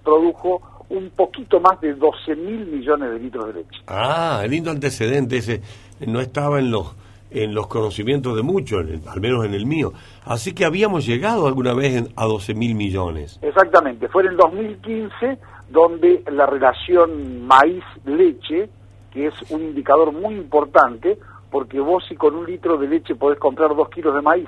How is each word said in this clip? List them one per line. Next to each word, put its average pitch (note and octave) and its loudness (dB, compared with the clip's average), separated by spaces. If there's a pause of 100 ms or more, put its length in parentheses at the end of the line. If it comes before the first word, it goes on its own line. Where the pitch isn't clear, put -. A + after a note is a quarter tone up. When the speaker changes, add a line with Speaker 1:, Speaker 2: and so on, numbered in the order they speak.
Speaker 1:
produjo E3+ 0
un F#3+ -8
poquito F#3+ 0
más F#3+ 4
de D3+ -2
doce D3+ -2
mil G3+ -8
millones C#3+ -2
de A2+ -8
litros A#2 -10
de A2 -10
leche. - -18
Speaker 2:
Ah, C3 -2
lindo D#3+ -4
antecedente C3 -2
ese, A2 -4 (460)
no A2+ -2
estaba C#3+ -2
en B2+ -2
los, F#2+ -4 (360)
en G#2+ -4
los G#2 -4
conocimientos A#2 -4
de A2 -2
muchos, C3 -2
en D#2+ -6
el, D#2 -10
al - -10
menos A#2 0
en G2+ -4
el G2+ -4
mío. D3 -2 (320)
Así A#2+ -6
que F3+ 0
habíamos F3 0
llegado D#3 0
alguna C3 0
vez C3 0
en, A#2+ -2 (100)
a A2+ -2
doce G#2+ -2
mil A#2 -2
millones. F#2 -4
Speaker 1:
Exactamente, D3+ 2
fue F#3 2
en F#3+ 2
el F3+ -8
dos E3 6
mil G#3 -8
quince A3 -6 (320)
donde E3+ 6
la C#3+ 4
relación C3+ 2
maíz-leche, D#3+ 2 (420)
que C#3 -4
es - -10
un D#3 -4
indicador D#3 2
muy G3 -6
importante, D3 2 (320)
porque C3+ -4
vos F3 0
si E3+ -12
con D3 2
un E3+ -8
litro E3+ -2
de C#3 -2
leche D#3 -2
podés C#3+ 2
comprar D3+ 0
dos D3 0
kilos D#3 -2
de C#3+ -2
maíz, D#3+ 2